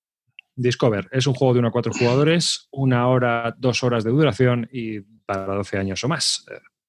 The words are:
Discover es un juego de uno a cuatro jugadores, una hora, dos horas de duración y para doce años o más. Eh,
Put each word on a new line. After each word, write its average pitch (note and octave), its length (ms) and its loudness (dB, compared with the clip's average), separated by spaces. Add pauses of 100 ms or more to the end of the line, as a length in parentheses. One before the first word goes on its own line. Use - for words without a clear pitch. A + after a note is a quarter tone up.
(560)
Discover A#2+ 560 0
es C3 160 -2
un C3 80 2
juego B2+ 180 2
de B2 60 2
uno A#2+ 80 2
a G#2+ 40 -2
cuatro A#2 220 -2
jugadores, D3 760 0
una B2+ 380 2
hora, A#2+ 480 0
dos B2 260 0
horas A#2+ 200 0
de A2 80 -2
duración B2 600 2
y A2 300 -8
para G2 520 -6
doce G2+ 240 -4
años G2 260 -4
o - 40 -2
más. - 420 -2
Eh, - 80 -14 (320)